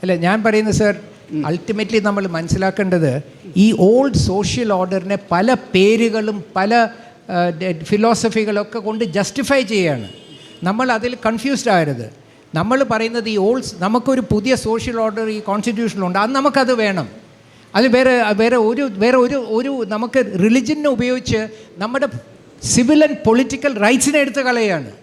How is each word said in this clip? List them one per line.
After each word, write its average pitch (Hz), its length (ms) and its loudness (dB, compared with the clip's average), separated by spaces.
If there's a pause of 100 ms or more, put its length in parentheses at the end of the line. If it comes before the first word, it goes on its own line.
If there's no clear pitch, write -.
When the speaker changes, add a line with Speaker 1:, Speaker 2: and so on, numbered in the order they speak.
Speaker 1:
അല്ല, 180 140 0
ഞാൻ 185 260 0
പറയുന്നത്, 214 320 2
സർ, 208 200 2 (380)
Speaker 2:
ഉം. 151 180 -2
Speaker 1:
ultimately 208 520 -2
നമ്മൾ 202 240 -2
മനസ്സിലാക്കേണ്ടത് 175 960 0 (340)
ഈ 208 240 6
ഓൾഡ് 233 340 4
സോഷ്യൽ 202 580 0
ഓർഡറിനെ 185 460 -2 (120)
പല 247 260 2 (180)
പേരുകളും 214 680 2 (120)
പല, 220 320 2 (420)
ആ, 185 60 -2 (140)
ഡ-, 165 340 -6
ഫിലോസഫികളൊക്കെ 214 920 0
കൊണ്ട് 220 260 -4
ജസ്റ്റിഫൈ 214 560 -2
ചെയ്യുകയാണ്. 170 480 -2 (540)
നമ്മൾ 226 300 0
അതിൽ 233 240 -2 (100)
കൺഫ്യൂസ്ഡ് 226 440 -2
ആകരുത്. 143 500 0 (340)
നമ്മൾ 220 360 0
പറയുന്നത് 226 380 -2
ഈ 214 80 -2
ഓൾഡ്, 214 280 0 (140)
നമുക്കൊരു 240 440 0 (100)
പുതിയ 214 220 2
സോഷ്യൽ 233 460 -4
ഓർഡർ 220 280 -2
ഈ 214 120 -4
കോൺസ്റ്റിറ്റ്യൂഷനിലുണ്ട്, 196 760 -2
അത് 214 120 0
നമുക്കത് 269 440 2
വേണം. 196 340 -2 (680)
അത് 233 220 4
വേറെ, 254 260 4 (100)
വേറെ 226 240 2
ഒരു, 240 320 0 (140)
വേറെ 247 140 4
ഒരു, 247 320 0
ഒരു 247 400 -2
നമുക്ക് 226 300 -2
religion-ിനെ 240 680 0
ഉപയോഗിച്ച് 247 600 -2 (300)
നമ്മുടെ 247 300 -4 (680)
civil 254 320 6
and 285 80 0 (140)
political 262 440 2 (120)
rights-ിനെ 269 340 2
എടുത്ത് 269 280 0
കളയുകയാണ്. 202 440 -2 (120)